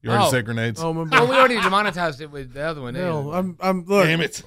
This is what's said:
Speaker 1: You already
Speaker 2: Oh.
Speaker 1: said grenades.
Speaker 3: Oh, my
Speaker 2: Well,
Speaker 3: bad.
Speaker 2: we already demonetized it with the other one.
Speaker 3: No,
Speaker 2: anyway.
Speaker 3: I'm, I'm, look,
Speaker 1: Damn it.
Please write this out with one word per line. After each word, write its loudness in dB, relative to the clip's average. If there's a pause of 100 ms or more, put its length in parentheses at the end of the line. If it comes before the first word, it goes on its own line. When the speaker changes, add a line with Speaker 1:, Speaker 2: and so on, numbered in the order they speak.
Speaker 1:
You -8
already 4
Speaker 2:
Oh. 4
Speaker 1:
said 0
grenades. -4
Speaker 3:
Oh, -2
my -4
Speaker 2:
Well, -6
Speaker 3:
bad. 4
Speaker 2:
we 0
already 6
demonetized 0
it -14
with -12
the -10
other -6
one. -8
Speaker 3:
No, -4
Speaker 2:
anyway. -6
Speaker 3:
I'm, -4
I'm, -2
look, 4
Speaker 1:
Damn 2
it. -6